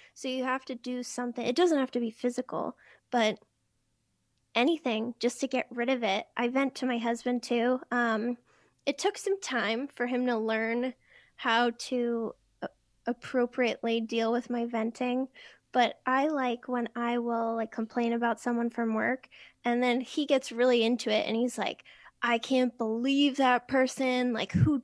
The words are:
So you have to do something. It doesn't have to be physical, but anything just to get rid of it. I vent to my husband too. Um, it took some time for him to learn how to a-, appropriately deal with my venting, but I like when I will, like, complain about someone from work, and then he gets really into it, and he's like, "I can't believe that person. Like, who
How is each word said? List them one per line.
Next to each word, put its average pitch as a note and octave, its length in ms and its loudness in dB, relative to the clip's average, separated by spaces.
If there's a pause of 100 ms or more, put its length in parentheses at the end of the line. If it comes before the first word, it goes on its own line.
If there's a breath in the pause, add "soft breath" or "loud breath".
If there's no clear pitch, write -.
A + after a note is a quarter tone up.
(140)
So - 140 -10
you B3+ 160 -2
have B3+ 220 -2
to C4 100 -8
do B3 280 -6
something. A#3+ 420 -6
It B3 100 0
doesn't E4 240 6
have C4 120 0
to B3 80 -2
be A#3 120 0
physical, - 680 -4 (340 soft breath)
but A3 280 2 (1120)
anything A#3+ 680 0
just A#3+ 220 0
to C4+ 60 2
get - 220 -2
rid A#3 200 -4
of B3+ 140 0
it. G3+ 220 0 (120)
I A#3+ 100 0
vent C4+ 280 0
to - 100 -4
my B3 120 0
husband A#3 460 -2
too. B3 380 0 (100)
Um, A#3+ 460 0 (480 soft breath)
it C#4+ 120 -2
took G4+ 200 -2
some G4 240 -2
time A#3 460 -2
for B3 200 -4
him B3 200 -2
to A#3+ 100 0
learn A3+ 560 -2 (420 soft breath)
how A#3+ 360 2
to A#3 640 -2 (280)
a-, - 80 -8 (360)
appropriately A#3+ 960 0
deal A3+ 320 0
with A#3+ 180 -2
my A#3+ 160 -2
venting, A#3+ 640 -2 (460 loud breath)
but B3 320 2
I C4+ 220 2
like B3+ 420 -2
when B3 260 -2
I A#3+ 220 -2
will, A#3 380 -2
like, A3 160 -4
complain A#3 420 -2
about A#3 260 0
someone A#3 300 -2
from A#3 240 -2
work, A3+ 340 -2 (380 loud breath)
and A#3+ 180 2
then B3 160 2
he C#4 260 -4
gets C4+ 280 0
really A#3+ 300 4
into A3+ 260 0
it, - 180 2
and A3 80 -2
he's A#3+ 220 0
like, - 260 -4 (380 loud breath)
"I A#3 160 2
can't B3+ 400 0
believe C4 600 2
that B3 300 4
person. B3+ 640 2
Like, A3 220 -2
who C#4+ 300 4